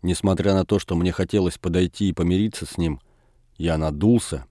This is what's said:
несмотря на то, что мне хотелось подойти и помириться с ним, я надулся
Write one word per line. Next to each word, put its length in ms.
несмотря 520
на 120
то, 140
что 160
мне 160
хотелось 460
подойти 520
и 40
помириться 520
с 120
ним, 220
я 200
надулся 720